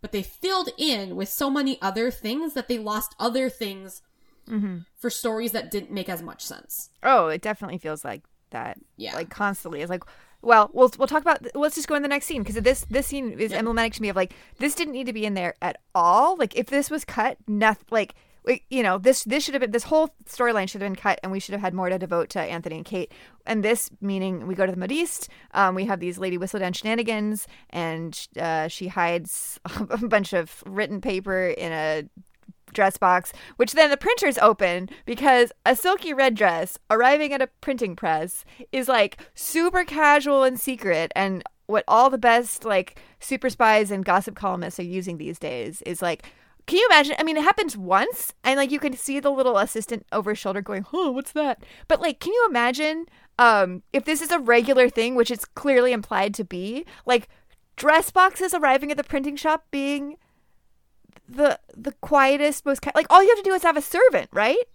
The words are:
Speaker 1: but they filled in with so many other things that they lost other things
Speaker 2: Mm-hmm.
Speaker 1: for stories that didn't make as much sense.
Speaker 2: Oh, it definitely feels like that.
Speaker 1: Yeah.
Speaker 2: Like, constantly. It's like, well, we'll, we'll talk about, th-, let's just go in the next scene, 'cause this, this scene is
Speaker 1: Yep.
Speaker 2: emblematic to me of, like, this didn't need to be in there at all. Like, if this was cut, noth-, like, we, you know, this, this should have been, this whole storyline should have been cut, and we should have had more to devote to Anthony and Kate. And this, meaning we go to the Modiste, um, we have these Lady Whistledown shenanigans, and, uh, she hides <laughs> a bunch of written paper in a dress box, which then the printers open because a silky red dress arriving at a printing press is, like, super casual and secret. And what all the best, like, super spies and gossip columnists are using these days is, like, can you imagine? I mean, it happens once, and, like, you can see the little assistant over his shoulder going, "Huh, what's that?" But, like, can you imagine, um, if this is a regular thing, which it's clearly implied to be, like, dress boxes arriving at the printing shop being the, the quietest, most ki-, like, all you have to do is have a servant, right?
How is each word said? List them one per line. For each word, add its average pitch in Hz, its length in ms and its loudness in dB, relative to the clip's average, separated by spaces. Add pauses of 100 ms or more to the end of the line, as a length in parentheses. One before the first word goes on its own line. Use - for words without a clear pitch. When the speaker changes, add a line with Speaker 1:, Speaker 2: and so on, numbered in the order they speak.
Speaker 1:
but 208 100 -12
they 196 120 -4
filled 370 540 -4
in 202 380 -4
with 196 140 -6
so 277 200 -4
many 269 320 -2
other 190 300 -2
things 285 420 -6
that 247 140 -8
they 240 120 -2
lost 214 400 -6
other 247 300 -2
things 190 520 -12 (480)
Speaker 2:
Mm-hmm. 202 280 -4 (200)
Speaker 1:
for 240 140 -6
stories 226 400 -6
that - 180 -8
didn't 202 220 -8
make 196 180 -8
as 170 140 -10
much - 200 -16
sense. - 460 -16 (140)
Speaker 2:
Oh, 233 240 4
it 156 160 -6
definitely 202 340 -8
feels 156 260 -10
like 123 200 -12 (260)
that. 117 300 -12 (180)
Speaker 1:
Yeah. - 160 -12
Speaker 2:
Like, 165 160 -8
constantly. 190 520 -6
It's 175 100 -8
like, 180 120 -8 (380)
well, 220 320 6
we'll, 254 240 4
we'll 269 100 0
talk 302 140 0
about, 320 220 0
th-, 240 100 -12
let's 294 220 -2
just 302 120 -8
go 311 60 -2
in 285 80 0
the 285 60 -4
next 285 180 -2
scene, 247 180 -6
'cause 202 120 -8
this, 233 340 2
this 262 160 -2
scene 269 340 -8
is 214 120 -4
Speaker 1:
Yep. 190 80 -4
Speaker 2:
emblematic 226 340 -2
to - 80 -10
me 208 80 -4
of, 190 60 -4
like, 185 180 -2 (240)
this 285 160 -2
didn't 302 200 -6
need 254 120 -6
to 247 80 -8
be 214 100 -6
in 208 120 -4
there 175 260 -4
at 180 160 -6 (160)
all. 202 420 4
Like, 269 200 -2
if 233 100 -2
this 277 240 -2
was 302 160 -6
cut, 233 320 -4 (100)
noth-, 214 440 0
like, 220 240 -2 (300)
we, - 240 -2
you 254 140 -2
know, 190 140 0
this, 247 280 4
this 277 180 0
should 285 100 -6
have 269 80 0
been, 240 100 -4
this 233 120 -2
whole 311 320 0 (100)
storyline 220 440 0
should 196 120 -10
have 202 80 -4
been 190 60 -6
cut, - 280 0
and 190 80 -6
we 196 80 -4
should 190 140 -10
have 202 80 -6
had 185 120 -4
more 185 160 -2
to 185 100 -2
devote 170 320 -2
to 196 80 -4
Anthony 160 380 -8
and 160 80 -12
Kate. 180 260 -6 (340)
And 220 180 -2
this, 226 260 0 (120)
meaning 190 460 -4
we 185 80 -6
go 190 100 2
to 190 60 -2
the 180 60 -6
Modiste, 277 500 -4 (260)
um, 185 220 2
we 185 100 -2
have 196 140 -2
these 175 180 -6
Lady 185 200 -4
Whistledown 185 380 -4
shenanigans, 214 720 -4 (220)
and, 165 580 -8 (120)
uh, 160 280 -2
she 180 200 -10
hides 175 720 -4
<laughs> - 40 -16
a 214 420 -6
bunch 208 260 2
of 170 320 -4
written 196 360 -6
paper 190 460 -2
in 170 240 -4
a 156 320 -4 (680)
dress 190 240 2
box, 185 360 2 (240)
which - 160 2
then 302 160 6
the 277 80 2
printers 370 420 0
open 190 500 2 (160)
because 247 460 4 (140)
a 254 100 4
silky 359 380 -2
red 262 220 2
dress 185 420 0 (120)
arriving 277 440 4
at 269 80 -2
a 262 60 0 (140)
printing 240 340 -4
press 160 500 -4 (260)
is, 262 160 -2
like, 226 300 2 (180)
super 349 480 0
casual 294 600 4
and 262 160 2
secret. 185 560 -2
And 190 280 -2 (240)
what 214 200 2
all 247 220 8
the 269 80 -2
best, 233 480 2
like, 196 340 -2 (200)
super - 300 -4
spies 214 420 4
and 190 140 -4
gossip 202 300 0
columnists 180 440 -6
are 180 40 -6
using 180 340 -8
these 156 220 -10
days 127 440 -8
is, 175 180 -8
like, 170 300 -4 (380)
can 349 80 2
you 466 140 6
imagine? 302 260 6
I 320 60 0
mean, 320 120 0
it 302 80 0
happens 370 320 2
once, 196 560 0 (120)
and, 262 120 2
like, 277 140 0
you 294 80 -4
can 285 180 -4
see 277 240 -6
the 285 120 0
little 254 260 2
assistant 220 540 -4
over 208 180 -4
his 214 80 -2
shoulder 196 240 -6
going, 196 220 -8
"Huh, 330 280 -2
what's 269 200 -6
that?" 294 320 -4 (240)
But, 320 120 2
like, 320 200 -4
can 339 120 -6
you 480 160 4
imagine, 302 600 0 (320)
um, 202 420 4 (100)
if 277 140 0
this 311 160 -2
is 311 80 -8
a 339 80 2
regular 247 500 6
thing, 247 280 -2
which 240 160 2
it's 226 140 -6
clearly 254 480 2
implied 208 420 -2
to 214 80 -6
be, 196 420 -8 (220)
like, 240 200 2 (480)
dress 302 360 4
boxes 370 420 2
arriving 294 380 2
at 285 60 -4
the 294 60 -4
printing 285 320 -4
shop 311 360 -2
being 285 460 -4 (1120)
the, 269 320 2 (160)
the 247 260 -8
quietest, 285 680 2
most 277 160 -2
ki-, - 100 -4
like, 311 160 2
all 381 140 10
you 392 60 6
have 453 100 6
to 392 100 0
do 381 60 2
is 359 80 -2
have 330 120 4
a 302 60 -2
servant, 370 500 4
right? 269 440 0